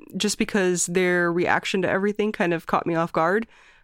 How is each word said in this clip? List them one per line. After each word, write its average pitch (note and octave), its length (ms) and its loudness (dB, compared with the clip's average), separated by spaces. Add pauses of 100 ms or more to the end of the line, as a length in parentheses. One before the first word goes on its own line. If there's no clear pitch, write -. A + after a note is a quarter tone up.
(160)
just G3 220 -2
because F#3 480 0
their F3 480 0
reaction F3+ 480 0
to F#3 80 4
everything G#3 420 0
kind F3 220 0
of E3 140 -4
caught - 180 0
me E3+ 80 -2
off E3 180 -2
guard. F3+ 360 0 (360)